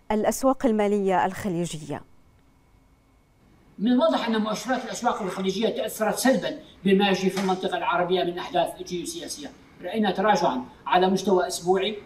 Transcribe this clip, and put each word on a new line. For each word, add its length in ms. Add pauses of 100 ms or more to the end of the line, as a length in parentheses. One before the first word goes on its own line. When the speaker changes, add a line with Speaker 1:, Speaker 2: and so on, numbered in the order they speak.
(120)
Speaker 1:
الأسواق 540
المالية 600
الخليجية؟ 760 (1800)
Speaker 2:
من 120
الواضح 360
أن 140
مؤشرات 440
الأسواق 360
الخليجية 480
تأثرت 460
سلبًا 440 (260)
بما 240
يجري 200
في 120
المنطقة 360
العربية 460
من 140
أحداث 460
جيوسياسية. 680 (300)
رأينا 300
تراجعًا 540 (200)
على 240
مستوى 380
أسبوعي 580